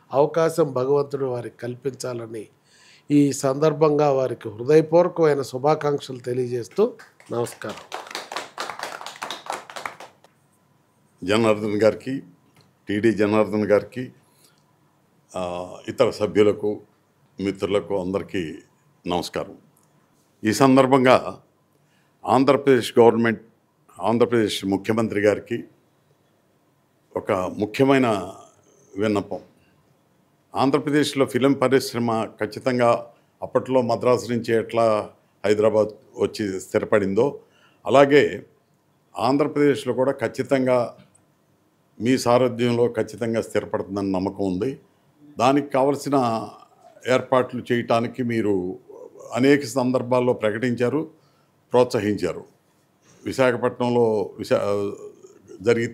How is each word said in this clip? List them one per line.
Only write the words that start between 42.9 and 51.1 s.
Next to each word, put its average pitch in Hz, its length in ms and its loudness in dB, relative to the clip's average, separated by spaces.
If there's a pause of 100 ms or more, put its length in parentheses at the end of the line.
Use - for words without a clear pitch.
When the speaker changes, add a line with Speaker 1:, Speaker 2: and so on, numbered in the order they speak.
Speaker 2:
ఖచ్చితంగా 113 440 -4
స్థిరపడుతుందని 98 720 -4
నమ్మకం 95 400 -4
ఉంది. 110 280 -6 (580)
దానికి 139 320 2
కావలసిన 139 460 0 (960)
ఏర్పాట్లు 123 480 0 (100)
చేయటానికి 120 500 -2
మీరు 110 340 0 (840)
అనేక 139 260 4
సందర్భాల్లో 123 680 0
ప్రకటించారు, 120 840 -2 (540)